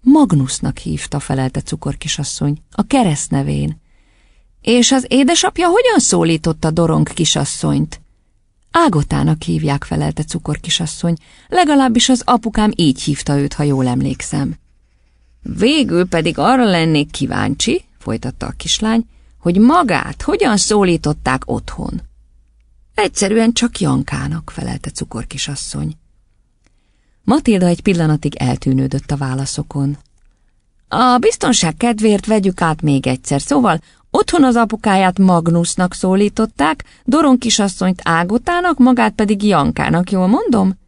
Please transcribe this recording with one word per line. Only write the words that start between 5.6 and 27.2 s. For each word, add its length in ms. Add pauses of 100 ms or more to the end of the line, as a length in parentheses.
hogyan 320
szólította 720
Dorong 420
kisasszonyt?” 880 (720)
„Ágotának 680
hívják”, 420
felelte 400
cukorkisasszony, 920 (320)
„legalábbis 600
az 160
apukám 500
így 260
hívta 380
őt, 140
ha 100
jól 240
emlékszem.” 680 (840)
„Végül 680
pedig 300
arra 280
lennék 460
kíváncsi”, 760 (120)
folytatta 480
a 120
kislány, 480 (320)
„hogy 200
magát 640
hogyan 360
szólították 880
otthon.” 560 (920)
„Egyszerűen 600
csak 260
Jankának”, 760
felelte 360
cukorkisasszony. 1080 (1300)